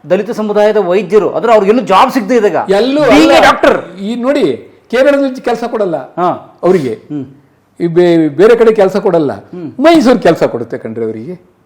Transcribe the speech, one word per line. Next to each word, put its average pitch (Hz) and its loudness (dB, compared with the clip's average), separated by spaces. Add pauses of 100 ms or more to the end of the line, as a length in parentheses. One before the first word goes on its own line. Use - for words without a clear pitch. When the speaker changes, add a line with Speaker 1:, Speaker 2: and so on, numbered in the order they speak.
(100)
Speaker 1:
ದಲಿತ 196 -2
ಸಮುದಾಯದ 208 0
ವೈದ್ಯರು, 185 -2
ಆದ್ರೆ 208 0
ಅವ್ರಿಗೆಲ್ಲೂ 214 2
ಜಾಬ್ 190 2
ಸಿಗದೆ 240 -2
ಇದ್ದಾಗ 202 0 (140)
Speaker 2:
ಎಲ್ಲೂ 262 0
Speaker 1:
being 294 4
a - 4
Speaker 2:
ಅಲ್ಲ. - 4
Speaker 1:
doctor. 185 -2
Speaker 2:
ಈ 208 -6
ನೋಡಿ, 240 -2 (180)
ಕೇರಳದಲ್ಲಿ 269 0
ಕೆಲಸ 240 -4
ಕೊಡಲ್ಲ 202 -4
Speaker 1:
ಹಾ. - -6
Speaker 2:
ಅವರಿಗೆ, 160 0
Speaker 1:
ಹ್ಮ್. 143 -12 (540)
Speaker 2:
ಈ 170 -2
ಬೇ-, 170 2
ಬೇರೆ 196 4
ಕಡೆ 226 4
ಕೆಲಸ 190 0
ಕೊಡಲ್ಲ. 170 0
Speaker 1:
ಹ್ಮ್. 143 -14
Speaker 2:
ಮೈಸೂರು 262 4
ಕೆಲಸ 170 0
ಕೊಡುತ್ತೆ 120 -6
ಕಣ್ರಿ 113 -8
ಅವರಿಗೆ. 113 -12